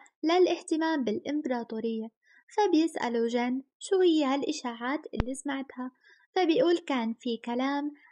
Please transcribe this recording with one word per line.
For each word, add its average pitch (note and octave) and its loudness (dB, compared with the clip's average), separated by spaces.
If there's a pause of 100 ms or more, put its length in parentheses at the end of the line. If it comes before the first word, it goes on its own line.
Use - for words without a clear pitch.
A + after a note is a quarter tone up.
(240)
للاهتمام D#4+ 2
بالإمبراطورية." A3+ -4 (500)
فبيسألوا D#4 2
جن: B3 0 (180)
"شو F#4 2
هي D#4+ 6
هالإشاعات C4 -2 (140)
اللي A3+ -2
سمعتها؟" C4+ -8 (440)
فبيقول: E4+ 4
"كان A#3 -4
في A#3 -6
كلام C#4 -4 (200)